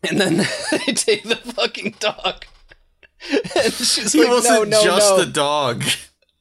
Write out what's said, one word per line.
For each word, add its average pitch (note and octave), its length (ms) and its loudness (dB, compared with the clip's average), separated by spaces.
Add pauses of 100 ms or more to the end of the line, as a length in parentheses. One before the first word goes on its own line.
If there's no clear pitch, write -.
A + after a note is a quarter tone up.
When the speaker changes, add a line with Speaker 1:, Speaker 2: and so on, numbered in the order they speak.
Speaker 1:
And D#3 140 0
then E3+ 160 2
<laughs> - 340 -4
they - 220 -2
take G#3 300 -2
the A3+ 140 -2
fucking A3+ 640 -6
dog. - 460 -6 (840)
And C#4 420 0
she's B3 400 -2
Speaker 2:
He D#4 80 4
Speaker 1:
like, A#3 80 4
Speaker 2:
wasn't A#3 400 2
Speaker 1:
"No, G#3+ 80 2
no, G#3+ 80 4
Speaker 2:
just G3 320 4
Speaker 1:
no." F#3 60 4
Speaker 2:
a - 20 2
dog. C#3+ 580 -2 (580)